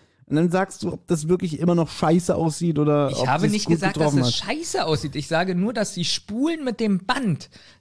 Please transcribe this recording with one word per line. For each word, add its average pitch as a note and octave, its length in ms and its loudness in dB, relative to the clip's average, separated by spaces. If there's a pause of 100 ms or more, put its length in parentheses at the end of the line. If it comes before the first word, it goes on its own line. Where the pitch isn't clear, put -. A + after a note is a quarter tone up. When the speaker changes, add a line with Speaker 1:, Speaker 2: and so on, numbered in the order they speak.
(280)
Speaker 1:
Und C#3 80 0
dann E3 160 2
sagst F#3 320 -2
du, F3+ 100 -4
ob - 140 -12
das D#3 200 0
wirklich F3+ 320 0
immer F3 140 4
noch E3 160 2
scheiße E3+ 460 2
aussieht E3 420 0
oder D3 320 4
Speaker 2:
Ich C3+ 80 -4
Speaker 1:
ob C3 100 0
Speaker 2:
habe C#3+ 140 2
Speaker 1:
sie's G#3 100 2
Speaker 2:
nicht G#3 140 0
Speaker 1:
gut E3 120 2
Speaker 2:
gesagt, F#3+ 200 -2
dass D#3 60 2 (100)
Speaker 1:
getroffen C#3+ 60 4
Speaker 2:
es B2+ 80 2
Speaker 1:
hat. A#2+ 60 0 (220)
Speaker 2:
scheiße D#4+ 300 -4
aussieht. D#3 300 -2
Ich C#3+ 120 -6
sage F3+ 280 0
nur, G3 180 0
dass G#3+ 220 -4
die F3 100 -4
Spulen D4 580 -2
mit B3 160 -4
dem G#3 200 2
Band G#3 500 -2 (320)